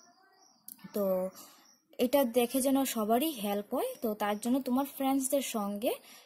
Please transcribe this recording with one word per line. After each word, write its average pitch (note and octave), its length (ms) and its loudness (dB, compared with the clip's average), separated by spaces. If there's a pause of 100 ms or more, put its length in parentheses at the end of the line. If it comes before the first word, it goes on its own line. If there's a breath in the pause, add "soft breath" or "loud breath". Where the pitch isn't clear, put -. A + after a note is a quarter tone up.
(920)
তো F#3+ 360 0 (680 loud breath)
এটা C#4 260 4
দেখে A#3+ 380 2
যেন C4+ 240 4
সবারই A#3+ 460 2
হেল্প G#3 440 -4
হয়, A#4+ 260 -2
তো G#3+ 120 0
তার G#3 260 -2
জন্য B3+ 220 2
তোমার B3+ 240 0
ফ্রেন্ডসদের C4+ 560 0
সঙ্গে G#3 520 -2 (320 loud breath)